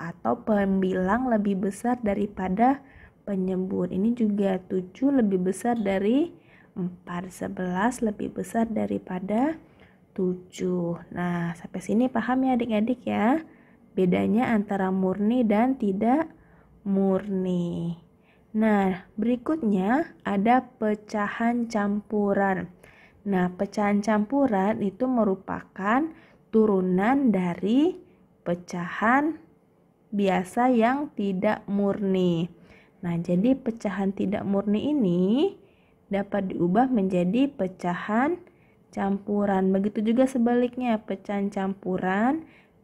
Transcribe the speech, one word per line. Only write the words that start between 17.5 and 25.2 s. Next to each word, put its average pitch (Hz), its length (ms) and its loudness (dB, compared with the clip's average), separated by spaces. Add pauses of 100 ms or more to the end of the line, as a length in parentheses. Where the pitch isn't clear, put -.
Nah, 202 640 2
berikutnya 233 1040 0
ada 226 560 2
pecahan 214 880 -2
campuran. 202 1040 0 (560)
Nah, 185 320 2
pecahan 202 480 0
campuran 214 800 2
itu 196 240 -2
merupakan 208 1040 -2 (400)